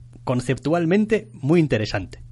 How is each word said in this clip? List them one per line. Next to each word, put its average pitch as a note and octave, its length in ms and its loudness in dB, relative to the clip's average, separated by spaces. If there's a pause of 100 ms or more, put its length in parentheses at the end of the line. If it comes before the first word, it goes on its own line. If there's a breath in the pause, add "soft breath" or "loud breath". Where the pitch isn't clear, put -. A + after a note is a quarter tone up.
(240)
conceptualmente E3+ 1120 0
muy D#3+ 260 2
interesante G#2+ 720 -2